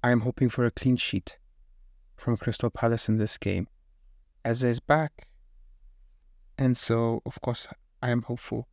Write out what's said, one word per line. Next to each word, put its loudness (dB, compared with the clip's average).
I 6
am 6
hoping 0
for 2
a 4
clean 2
sheet -4
from 0
Crystal -2
Palace 0
in 2
this -2
game. -2
Eze 0
is 2
back, 0
and 4
so, 0
of -12
course, -4
I 0
am 0
hopeful. -8